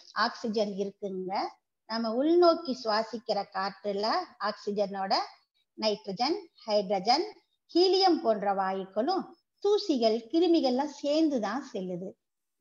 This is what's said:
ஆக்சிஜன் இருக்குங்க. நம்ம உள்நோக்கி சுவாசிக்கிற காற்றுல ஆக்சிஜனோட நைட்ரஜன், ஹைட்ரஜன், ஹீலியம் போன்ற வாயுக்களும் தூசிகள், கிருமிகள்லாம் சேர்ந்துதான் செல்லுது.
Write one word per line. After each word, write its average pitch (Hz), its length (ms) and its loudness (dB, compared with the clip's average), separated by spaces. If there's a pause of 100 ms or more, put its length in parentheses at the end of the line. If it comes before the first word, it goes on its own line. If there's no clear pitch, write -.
(120)
ஆக்சிஜன் 214 600 -2
இருக்குங்க. 190 600 -6 (580)
நம்ம 226 240 -4
உள்நோக்கி 330 580 4
சுவாசிக்கிற 220 680 -2 (140)
காற்றுல 196 540 -4 (320)
ஆக்சிஜனோட 202 760 -4 (640)
நைட்ரஜன், 214 580 -2 (220)
ஹைட்ரஜன், 208 680 0 (460)
ஹீலியம் 370 480 4
போன்ற 202 340 0
வாயுக்களும் 190 680 -2 (400)
தூசிகள், 269 640 2
கிருமிகள்லாம் 294 680 2
சேர்ந்துதான் 285 680 0
செல்லுது. 185 440 -8 (520)